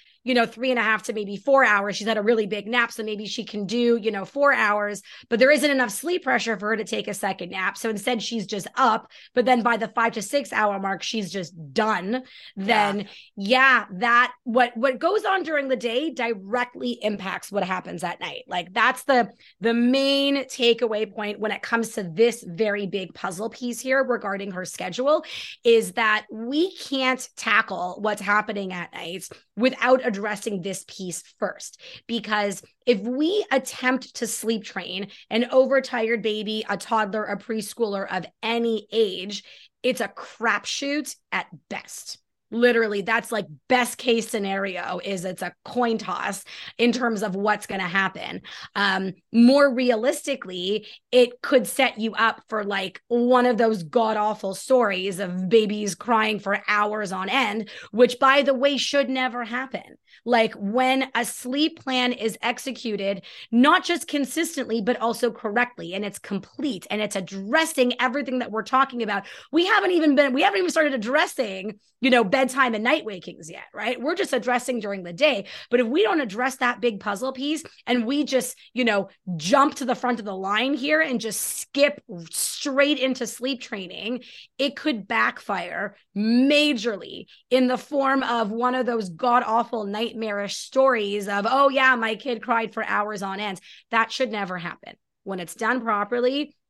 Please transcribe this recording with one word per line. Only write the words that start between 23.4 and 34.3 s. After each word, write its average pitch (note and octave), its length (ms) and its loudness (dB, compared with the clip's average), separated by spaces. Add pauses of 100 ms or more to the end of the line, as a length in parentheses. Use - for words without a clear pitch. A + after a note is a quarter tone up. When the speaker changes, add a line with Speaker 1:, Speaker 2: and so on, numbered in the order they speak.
Speaker 1:
piece A#3+ 300 -8
here C4 220 2
regarding G3+ 500 -4
her F3+ 120 -8
schedule, B3+ 580 0 (420)
is A3 280 6
that G#3+ 400 2
we C#4 460 -2
can't C4 580 -2
tackle F#3+ 640 0
what's G#3 220 -2
happening G3+ 500 0
at F3 220 -8
night F3 340 -12 (280)
without B3+ 480 4
addressing G#3 580 -4
this F#3+ 240 -8
piece - 360 -10 (180)
first. - 400 -6 (260)
Because G#3 560 -4 (240)
if G3 140 6
we D4+ 500 0
attempt C4 680 -2
to A#3 100 -6
sleep A3 380 -4